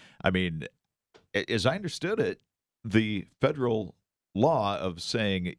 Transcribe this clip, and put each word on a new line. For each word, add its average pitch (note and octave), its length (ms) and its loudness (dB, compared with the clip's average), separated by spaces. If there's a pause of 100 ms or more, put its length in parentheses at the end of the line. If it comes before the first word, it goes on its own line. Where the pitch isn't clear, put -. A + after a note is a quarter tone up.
(220)
I F#2+ 80 2
mean, F2+ 360 -2 (640)
a-, - 180 -4
as A2 140 0
I A#2 120 2
understood F3 440 -4
it, G2+ 220 -2 (420)
the G#2+ 420 2 (140)
federal B2 540 0 (400)
law G#2+ 440 4
of F2 240 -4
saying F#2+ 560 -2